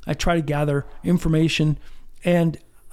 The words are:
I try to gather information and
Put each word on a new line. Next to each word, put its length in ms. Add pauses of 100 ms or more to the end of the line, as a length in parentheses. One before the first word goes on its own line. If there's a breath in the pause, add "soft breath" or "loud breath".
I 80
try 200
to 80
gather 440 (160 loud breath)
information 760 (440 soft breath)
and 360 (340)